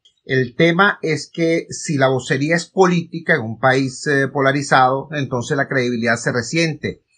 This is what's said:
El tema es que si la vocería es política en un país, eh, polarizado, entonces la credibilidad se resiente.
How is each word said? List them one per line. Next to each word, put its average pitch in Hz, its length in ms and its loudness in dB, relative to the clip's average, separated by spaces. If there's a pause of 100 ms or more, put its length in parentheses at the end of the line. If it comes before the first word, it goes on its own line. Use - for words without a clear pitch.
(240)
El 131 300 -2
tema 170 460 2
es 156 320 -4
que 165 380 -2
si - 260 -4
la 131 120 4
vocería 139 460 0
es 170 120 -2
política 175 680 0
en 147 60 0
un 113 180 -8
país, 131 480 0
eh, 139 220 0
polarizado, 135 840 2
entonces 131 440 -4
la 139 100 0
credibilidad 120 500 0
se 135 160 -4
resiente. 143 720 -4 (160)